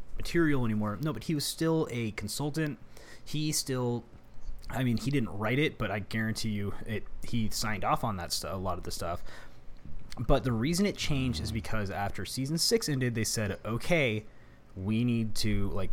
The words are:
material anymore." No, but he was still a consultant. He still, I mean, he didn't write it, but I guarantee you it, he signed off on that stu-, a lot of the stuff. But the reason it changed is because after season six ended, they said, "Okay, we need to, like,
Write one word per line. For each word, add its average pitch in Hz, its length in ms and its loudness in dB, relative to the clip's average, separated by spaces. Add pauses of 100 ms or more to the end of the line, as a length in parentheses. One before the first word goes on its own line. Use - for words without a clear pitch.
(160)
material 147 480 4
anymore." 104 380 0
No, 156 100 0
but - 120 -6
he 170 100 0
was 143 100 0
still 160 480 2
a 117 200 -2
consultant. 147 680 -2 (460)
He 151 280 0
still, 123 520 0 (680)
I 135 120 0
mean, 120 140 4
he - 140 -2
didn't 131 260 2
write 110 240 2
it, 147 180 0
but - 120 -2
I 104 100 -2
guarantee 110 480 -2
you 101 240 -2 (140)
it, 110 180 -2 (180)
he 113 280 2
signed 104 340 0
off 143 200 2
on 107 120 0
that 87 160 -6
stu-, - 160 -4
a 87 80 -4
lot 92 220 -2
of 92 60 -8
the - 60 -6
stuff. 87 320 -4 (960)
But 120 260 6
the 131 80 2
reason 165 340 2
it 190 100 0
changed 131 460 0
is 110 100 -2
because 107 380 0
after 98 340 -2
season 135 340 -2
six 226 300 4
ended, 123 260 2
they 110 100 2
said, 104 400 0
"Okay, 117 600 2 (520)
we 107 280 2
need 117 320 2
to, 101 340 4
like, 90 220 2